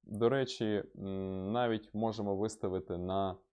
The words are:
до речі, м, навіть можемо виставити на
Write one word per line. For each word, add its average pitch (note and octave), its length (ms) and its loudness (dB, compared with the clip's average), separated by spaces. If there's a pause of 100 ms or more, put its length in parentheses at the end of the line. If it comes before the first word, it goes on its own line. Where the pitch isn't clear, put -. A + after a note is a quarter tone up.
до G#2+ 240 2
речі, B2 560 2 (140)
м, F#2+ 540 -4
навіть A2+ 420 0
можемо G#2+ 420 0
виставити F#2+ 640 -2
на F#2+ 380 0 (160)